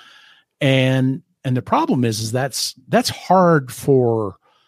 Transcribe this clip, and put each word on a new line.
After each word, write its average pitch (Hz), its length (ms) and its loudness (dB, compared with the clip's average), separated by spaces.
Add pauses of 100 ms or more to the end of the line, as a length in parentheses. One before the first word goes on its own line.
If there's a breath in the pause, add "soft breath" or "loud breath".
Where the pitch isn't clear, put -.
(600 soft breath)
And, 131 640 0 (220)
and 127 120 -2
the 120 60 -4
problem 220 420 0
is, 110 160 -2
is 110 120 -8
that's, 127 420 -6 (140)
that's 240 200 0
hard 170 640 2
for, 117 640 0 (320)